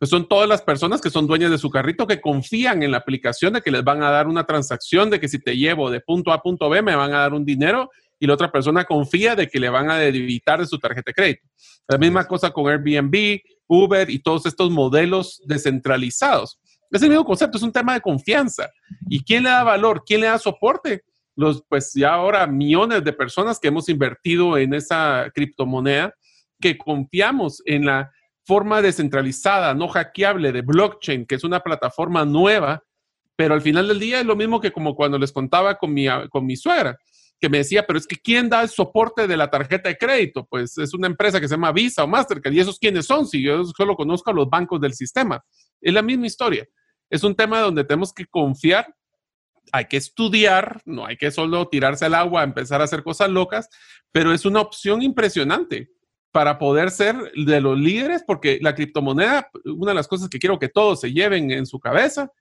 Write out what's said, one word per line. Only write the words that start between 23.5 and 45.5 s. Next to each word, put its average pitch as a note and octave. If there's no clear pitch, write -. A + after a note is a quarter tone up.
que D#3
hemos D3+
invertido E3
en C3+
esa D3
criptomoneda, C#3
que E3+
confiamos F3
en D3
la C#3
forma G#3
descentralizada, D3+
no D#3
hackeable F#3
de B2
blockchain, D3+
que C3
es B2+
una F3
plataforma E3
nueva, D#3
pero D#3
al D#3
final D#3
del G#3
día A#3
es B3
lo A3
mismo A3
que G#3
como D3+
cuando C#3+
les C#3
contaba F3+
con D3+
mi, C#3
con C3+
mi C3
suegra, G#3
que E3
me C#3+
decía, F#3+
"Pero D#3
es D#3+
que F3
¿quién A#3+
da A3+
el A#3
soporte A3+
de F3
la D3
tarjeta D3
de E3
crédito? A#3
Pues B2
es D3
una F#3
empresa F#3
que D3+
se C#3
llama E3
Visa G#3
o C#3+
Mastercard, F3
¿y D#3
esos F#3
quiénes F#3+
son? D4
Si D3
yo D3
solo G3
conozco E3
a G#3
los C#3
bancos E3+
del C#3
sistema". C3+